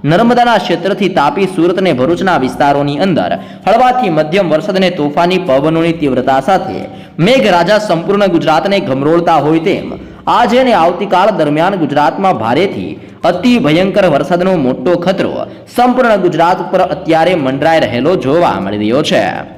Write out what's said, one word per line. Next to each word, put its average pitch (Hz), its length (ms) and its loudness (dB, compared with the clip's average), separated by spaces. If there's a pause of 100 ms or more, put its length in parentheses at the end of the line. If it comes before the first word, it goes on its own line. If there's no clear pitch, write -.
(100)
નર્મદાના 240 520 2
ક્ષેત્રથી 196 560 -2
તાપી, 156 340 0
સુરત 180 280 0
અને 185 180 0
ભરૂચના 170 440 0
વિસ્તારોની 143 640 -2
અંદર 117 260 0 (360)
હળવાથી 247 500 2
મધ્યમ 156 360 0
વરસાદ 170 280 -2
અને 185 180 2
તોફાની 175 480 0
પવનોની 160 540 0
તીવ્રતા 131 480 0
સાથે 143 340 -2 (360)
મેઘરાજા 202 680 2
સંપૂર્ણ 196 480 0
ગુજરાતને 160 440 0 (100)
ગમરોળતા 160 580 2
હોય 160 220 2
તેમ - 200 -4 (460)
આજે 233 300 2
અને 247 100 2
આવતીકાલ 180 680 2
દરમિયાન 160 440 0
ગુજરાતમાં 151 580 0
ભારેથી 117 500 -2 (380)
અતિ 240 240 0 (100)
ભયંકર 190 500 2
વરસાદનો 180 400 0 (120)
મોટો 165 400 0
ખતરો 185 260 -2 (420)
સંપૂર્ણ 240 520 2
ગુજરાત 170 400 2
ઉપર 170 200 0
અત્યારે 160 560 0
મંડરાઈ 139 440 0
રહેલો 123 280 0 (100)
જોવા 135 360 2
મળી 104 240 -4
રહ્યો 123 260 0
છે. 120 140 0 (340)